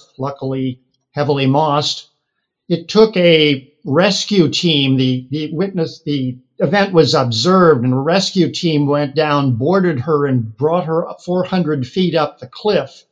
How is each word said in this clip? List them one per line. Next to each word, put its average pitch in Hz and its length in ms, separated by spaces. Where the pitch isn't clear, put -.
luckily 135 640
heavily 139 340
mossed. 147 640
It 170 180
took 220 300
a 156 540
rescue 180 640
team. 139 480
The, 127 320
the 151 240
witness, 175 500
the 131 360
event 196 360
was 156 200
observed, 143 720
and 127 100
a 131 40
rescue 170 520
team 147 380
went 147 260
down, 143 440
boarded 165 420
her, 147 260
and 117 320
brought 156 280
her 160 200
four 180 200
hundred 151 420
feet 175 300
up 151 240
the 127 80
cliff. 175 640